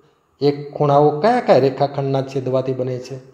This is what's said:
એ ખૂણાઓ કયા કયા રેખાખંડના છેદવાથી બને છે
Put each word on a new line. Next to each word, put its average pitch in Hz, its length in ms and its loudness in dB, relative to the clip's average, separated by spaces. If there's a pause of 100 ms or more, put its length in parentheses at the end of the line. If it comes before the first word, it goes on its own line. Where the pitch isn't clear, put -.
(400)
એ 143 300 -2
ખૂણાઓ 147 500 2
કયા 233 200 2
કયા 196 180 4
રેખાખંડના 135 640 0
છેદવાથી 131 500 -4
બને 127 260 -6
છે 131 220 -14 (140)